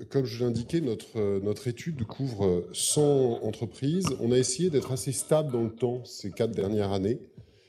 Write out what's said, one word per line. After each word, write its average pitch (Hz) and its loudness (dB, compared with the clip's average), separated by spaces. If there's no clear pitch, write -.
comme 135 0
je 117 -4
l'indiquais, 120 0
notre, 117 -4
euh, 101 0
notre 104 -2
étude 131 -4
couvre 101 0
cent 135 2
entreprises. 147 -2
On 117 2
a 123 6
essayé 170 2
d'être 131 2
assez 131 -4
stable 151 2
dans 117 2
le 113 0
temps 123 -2
ces - -10
quatre 113 0
dernières 104 0
années, 98 2